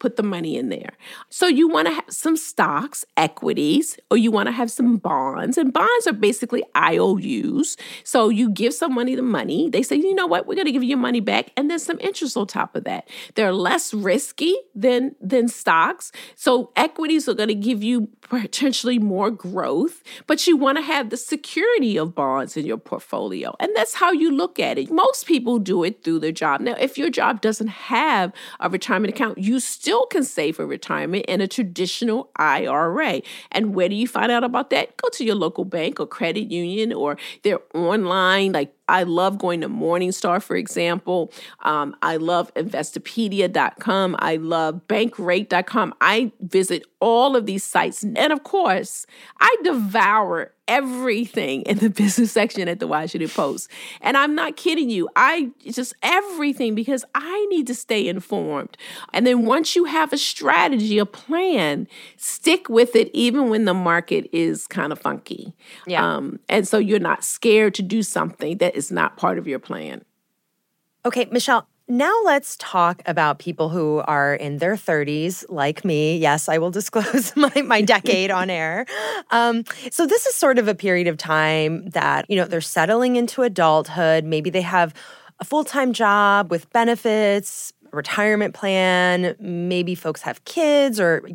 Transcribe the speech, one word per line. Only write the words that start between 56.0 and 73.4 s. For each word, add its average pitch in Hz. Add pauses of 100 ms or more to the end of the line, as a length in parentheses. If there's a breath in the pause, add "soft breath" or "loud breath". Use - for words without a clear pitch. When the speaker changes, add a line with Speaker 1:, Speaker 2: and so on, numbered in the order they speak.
Speaker 1:
everything, 302
because 240 (100)
I 370
need 311
to 247
stay 214
informed. 175 (360 loud breath)
And 240
then 247
once 311
you 349
have 311
a 294
strategy, 277
a 202
plan, 269 (300 loud breath)
stick -
with 240
it 214
even 240
when 220
the 180
market 170
is 165
kinda 151
funky. - (340 loud breath)
Speaker 2:
Yeah. 175 (120)
Speaker 1:
Um, 139 (100)
and 196
so 220
you're 208
not 160
scared 214
to 202
do 214
something 165
that 175
is 143
not 165
part 180
of 175
your 135
plan. 78 (1040)
Speaker 2:
Okay, 240
Michelle, 247 (180)
now 277 (100)
let's 285
talk 175
about 156
people 160